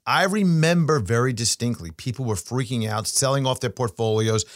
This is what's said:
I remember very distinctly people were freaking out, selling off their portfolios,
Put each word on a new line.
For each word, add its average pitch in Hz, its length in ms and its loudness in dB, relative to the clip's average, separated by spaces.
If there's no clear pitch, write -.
I 147 200 2
remember 170 760 2
very 120 340 0
distinctly 110 600 -4
people 127 320 -8
were 110 100 -2
freaking 117 540 -4
out, 107 180 -4
selling 135 400 0
off 127 140 0
their 123 100 -2
portfolios, 110 720 0